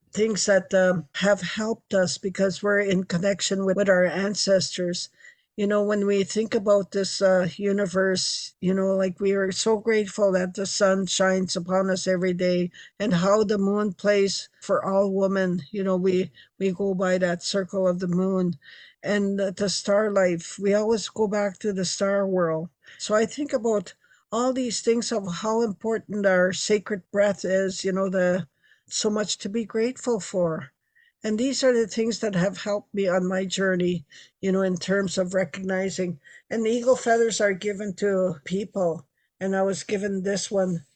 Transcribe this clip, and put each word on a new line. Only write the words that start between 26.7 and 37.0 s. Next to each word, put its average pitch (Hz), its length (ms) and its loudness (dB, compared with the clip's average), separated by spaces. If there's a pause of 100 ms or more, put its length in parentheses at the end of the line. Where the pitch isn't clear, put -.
breath 202 320 2
is, 190 400 0
you 190 100 0
know, 190 160 0
the, 185 360 0 (420)
so - 220 -2
much 214 300 -4
to 208 100 -8
be 220 160 -4
grateful 226 540 -2
for. 165 520 -4 (520)
And 214 160 -2
these 262 240 -2
are 262 100 6
the 233 140 2
things 226 320 -2
that 208 160 -2
have 185 260 0
helped 208 320 -6
me 196 140 0
on 180 200 0
my 190 160 -2
journey, 180 600 0 (340)
you 190 120 -2
know, 190 100 2
in 185 160 0
terms 190 400 -2
of 185 160 -2
recognizing. 185 840 -2 (300)
And 226 140 -2
the 220 60 0
eagle 240 260 4
feathers 226 460 2